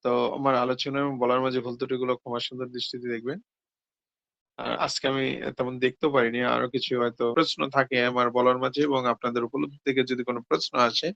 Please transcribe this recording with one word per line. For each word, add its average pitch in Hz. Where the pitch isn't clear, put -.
তো 123
আমার 139
আলোচনা 127
এবং 139
বলার 123
মাঝে 131
ভুল 120
ত্রুটিগুলো 127
ক্ষমা 120
সুন্দর 127
দৃষ্টিতে 123
দেখবেন। 120
আর 117
আজকে -
আমি 135
তেমন 127
দেখতেও 127
পারিনি। 120
আরো 123
কিছু 123
হয়তো 120
প্রশ্ন 156
থাকে 127
আমার 123
বলার 123
মাঝে 131
এবং 139
আপনাদের 120
উপলব্ধি 143
থেকে 135
যদি 127
কোনো 120
প্রশ্ন -
আসে 120